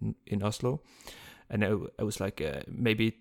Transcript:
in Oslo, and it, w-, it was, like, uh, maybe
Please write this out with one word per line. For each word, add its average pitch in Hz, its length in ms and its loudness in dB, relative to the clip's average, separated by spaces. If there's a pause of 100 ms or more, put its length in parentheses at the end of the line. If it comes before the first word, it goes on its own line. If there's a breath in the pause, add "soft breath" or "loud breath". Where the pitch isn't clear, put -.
(260)
in 101 160 0
Oslo, 123 380 0 (680 loud breath)
and 104 120 2
it, 95 60 4
w-, 104 300 2
it - 40 0
was, 104 160 -2
like, 98 220 -2
uh, 71 260 -4
maybe 113 540 2